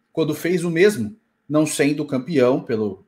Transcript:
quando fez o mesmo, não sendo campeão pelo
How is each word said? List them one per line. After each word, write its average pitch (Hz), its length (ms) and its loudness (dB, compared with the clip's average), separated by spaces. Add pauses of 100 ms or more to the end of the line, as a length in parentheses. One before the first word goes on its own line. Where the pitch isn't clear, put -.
(120)
quando 151 240 -2
fez 170 280 -2
o 175 60 -4
mesmo, 160 460 2 (340)
não 151 160 2
sendo 147 400 0
campeão 131 560 0
pelo 107 460 -4